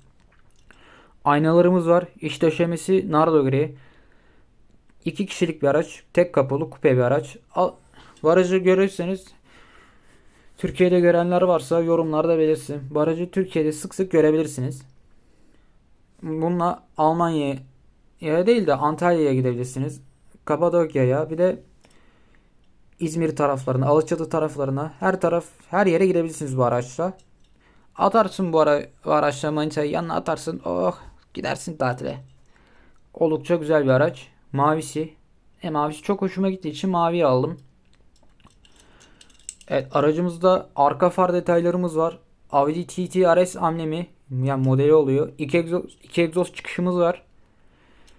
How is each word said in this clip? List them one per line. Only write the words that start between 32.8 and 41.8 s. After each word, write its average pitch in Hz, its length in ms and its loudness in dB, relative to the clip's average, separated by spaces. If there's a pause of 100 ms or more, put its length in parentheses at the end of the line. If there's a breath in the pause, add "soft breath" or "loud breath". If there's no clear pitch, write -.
Oldukça 156 420 0
güzel 151 280 2
bir 135 60 2
araç. 147 380 2 (240)
Mavisi. 156 640 -2 (500)
E, 175 60 -6
mavisi 151 320 -4
çok 202 200 -4
hoşuma 190 280 -2
gittiği 185 200 -6
için 190 200 -6
maviyi 170 360 2
aldım. 135 340 0 (2000 soft breath)
Evet, 135 280 -4
aracımızda 170 800 0
arka 147 340 2
far 180 240 0
detaylarımız 175 640 0